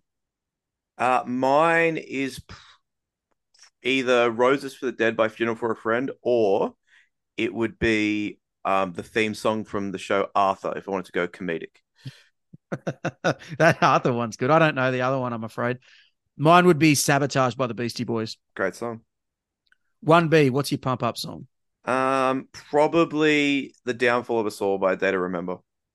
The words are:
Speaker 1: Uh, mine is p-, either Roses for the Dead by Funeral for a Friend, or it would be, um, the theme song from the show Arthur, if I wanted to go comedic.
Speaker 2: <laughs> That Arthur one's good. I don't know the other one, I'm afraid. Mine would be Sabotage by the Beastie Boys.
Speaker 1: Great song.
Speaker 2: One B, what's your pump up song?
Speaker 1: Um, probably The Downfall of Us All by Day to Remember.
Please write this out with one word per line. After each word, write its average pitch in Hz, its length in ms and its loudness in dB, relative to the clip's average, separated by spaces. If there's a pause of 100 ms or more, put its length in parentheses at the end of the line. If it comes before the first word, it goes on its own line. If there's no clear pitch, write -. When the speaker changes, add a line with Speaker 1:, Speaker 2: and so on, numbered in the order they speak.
(960)
Speaker 1:
Uh, 123 280 2
mine 156 720 2
is 131 420 -8
p-, - 160 -20 (1300)
either 123 480 2
Roses 131 460 0
for - 100 -10
the 120 60 -2
Dead 113 260 -2
by 110 100 2
Funeral 113 280 -4
for 113 160 -6
a 107 40 -4
Friend, 120 360 -4 (100)
or 117 540 0 (600)
it 113 160 -2
would 107 280 -6
be, 107 580 0 (260)
um, 95 300 0
the 101 80 -10
theme 107 320 -2
song 110 300 -2
from 98 280 -8
the 90 60 -10
show 98 380 -2
Arthur, 95 420 0
if 90 100 -12
I 98 40 -8
wanted 95 160 -6
to - 60 -20
go 90 140 -2
comedic. 85 500 -10 (920)
Speaker 2:
<laughs> - 680 -6 (200)
That 160 240 2
Arthur 135 320 2
one's 117 240 -4
good. 127 140 0
I 160 80 6
don't 156 160 2
know 131 160 0
the 127 100 -4
other 131 180 -2
one, 123 140 -4
I'm 113 100 -8
afraid. 120 360 -6 (580)
Mine 170 300 6
would 170 120 6
be 156 160 6
Sabotage 135 600 0
by 131 100 -2
the 117 80 -6
Beastie 120 300 -6
Boys. 110 340 -6 (180)
Speaker 1:
Great 95 200 -4
song. 117 260 -10 (1000)
Speaker 2:
One 165 280 4
B, 151 220 6
what's 139 200 -4
your 139 60 -4
pump 131 240 -4
up 113 160 -2
song? - 300 -12 (380)
Speaker 1:
Um, 131 640 0
probably 147 1200 2 (120)
The 123 100 -4
Downfall 120 460 0
of 104 40 -2
Us 104 160 -8
All 98 160 0
by 95 180 2
Day 95 160 0
to 95 60 0
Remember. 90 400 -6 (380)